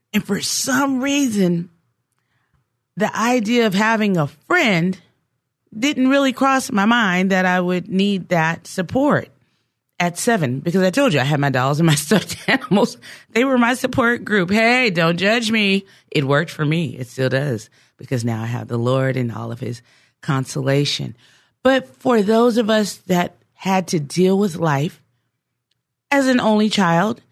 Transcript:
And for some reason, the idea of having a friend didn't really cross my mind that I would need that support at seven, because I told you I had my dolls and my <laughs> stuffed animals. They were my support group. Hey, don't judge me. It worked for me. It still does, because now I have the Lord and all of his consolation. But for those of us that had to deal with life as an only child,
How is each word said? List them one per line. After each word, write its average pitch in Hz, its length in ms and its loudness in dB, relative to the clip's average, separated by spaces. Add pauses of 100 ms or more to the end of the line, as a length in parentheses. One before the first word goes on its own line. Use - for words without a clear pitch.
(140)
And 208 120 -2
for 202 160 -4
some 269 600 -2
reason, 208 680 0 (1300)
the 185 200 -2
idea 233 520 0
of 185 60 -2
having 214 440 2
a 147 100 0
friend 190 720 0 (760)
didn't 262 320 0
really 277 240 2
cross 269 380 0
my 196 140 2
mind 196 460 2
that 185 140 2
I 180 140 2
would 180 280 -2
need 190 420 -2
that 165 380 0
support 202 640 0 (680)
at 175 180 -2
seven, 151 420 0
because 175 240 0
I 185 80 2
told 262 220 2
you 139 60 2
I 123 40 0
had 143 160 0
my 143 100 0
dolls 135 300 0
and 165 80 4
my 151 80 4
<laughs> - 0 -
stuffed - 420 0 (100)
animals. 208 500 0 (340)
They 240 140 0
were 269 120 0
my 240 160 2
support 240 520 -2
group. 190 260 0
Hey, 233 380 2
don't 170 280 0
judge 214 340 0
me. 196 340 0 (260)
It 151 120 0
worked 147 280 0
for 156 140 -4
me. 160 320 -2
It 127 100 -10
still 131 220 -2
does, 131 400 -2 (280)
because 123 260 -4
now 113 180 -4
I 113 40 -6
have 117 220 -6
the 120 100 -4
Lord 131 400 0
and 120 140 -4
all 113 200 -10
of 120 80 -12
his 117 220 -10 (400)
consolation. 135 920 -2 (480)
But 262 240 2
for 240 340 0
those 226 360 2
of 220 120 2
us 214 280 0 (100)
that 175 280 0 (180)
had 190 340 -2
to 175 120 -2
deal 185 380 0
with 196 180 0
life 160 460 -2 (1120)
as 277 160 2
an 254 120 2
only 214 300 2
child, 196 520 0 (100)